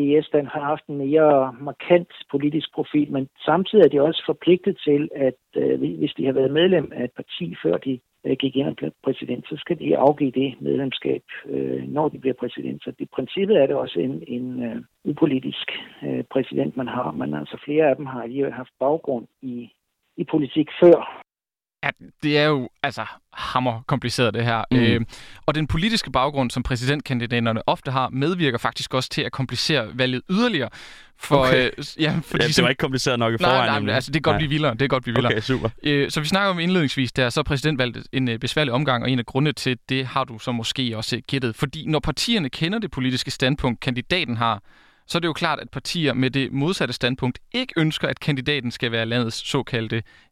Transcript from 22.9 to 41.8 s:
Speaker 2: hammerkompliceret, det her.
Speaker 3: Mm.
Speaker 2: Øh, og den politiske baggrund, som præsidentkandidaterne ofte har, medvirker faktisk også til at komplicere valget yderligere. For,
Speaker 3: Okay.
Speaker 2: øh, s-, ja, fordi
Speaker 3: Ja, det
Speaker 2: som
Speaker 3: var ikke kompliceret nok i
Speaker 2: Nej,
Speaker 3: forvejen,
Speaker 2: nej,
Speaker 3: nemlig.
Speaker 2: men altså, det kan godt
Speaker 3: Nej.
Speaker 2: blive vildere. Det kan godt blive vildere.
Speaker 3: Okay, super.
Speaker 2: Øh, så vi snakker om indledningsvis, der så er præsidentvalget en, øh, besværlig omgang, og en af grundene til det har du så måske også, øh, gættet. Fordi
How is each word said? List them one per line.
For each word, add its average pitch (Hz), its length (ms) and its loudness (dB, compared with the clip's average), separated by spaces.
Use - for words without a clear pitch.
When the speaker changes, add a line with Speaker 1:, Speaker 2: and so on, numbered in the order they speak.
Speaker 2:
hammerkompliceret, 123 1000 0
det 117 100 0
her. 113 260 0
Speaker 3:
Mm. 131 80 6
Speaker 2:
Øh, 117 220 4
og 147 80 2
den 156 120 -2
politiske 202 440 0
baggrund, 135 400 0
som 131 120 -4
præsidentkandidaterne 120 1080 -2
ofte 151 220 0
har, 131 180 0
medvirker 139 500 0
faktisk - 360 -4
også 131 140 -2
til - 140 -4
at 113 100 -6
komplicere 127 640 -2
valget 127 360 0
yderligere. 190 380 2
For, - 180 2
Speaker 3:
Okay. 127 300 4
Speaker 2:
øh, 143 60 -8
s-, - 160 -14
ja, - 120 2
fordi - 200 -2
Speaker 3:
Ja, 120 40 2
det 151 80 0
Speaker 2:
som - 80 4
Speaker 3:
var 120 60 4
ikke 127 120 0
kompliceret 131 380 0
nok 117 140 2
i 117 80 0
Speaker 2:
Nej, - 100 2
Speaker 3:
forvejen, 127 180 4
Speaker 2:
nej, - 100 0
Speaker 3:
nemlig. 104 80 -2
Speaker 2:
men 113 80 0
altså, 127 160 -2
det 139 40 0
kan 160 60 4
godt 151 40 4
Speaker 3:
Nej. - 40 0
Speaker 2:
blive 151 120 -2
vildere. 151 200 2
Det 113 80 -2
kan 139 100 2
godt 131 140 0
blive 117 120 -2
vildere. 120 180 4
Speaker 3:
Okay, 110 80 0
super. 113 280 0
Speaker 2:
Øh, 143 280 2
så 160 100 -2
vi 147 60 -2
snakker 196 240 2
om 180 80 -2
indledningsvis, 165 540 0
der 131 160 2
så 135 120 0
er 147 40 0
præsidentvalget 127 680 -2
en, 131 160 2
øh, 113 100 -2
besværlig 127 340 -2
omgang, 127 320 0
og 120 60 0
en 131 80 2
af 117 80 -4
grundene 139 260 2
til 127 260 -2
det 131 180 -2
har 131 180 -2
du 113 140 -12
så 127 140 -6
måske 117 440 -4
også, 113 200 -4
øh, 110 100 -6
gættet. 127 300 -2
Fordi 151 300 -6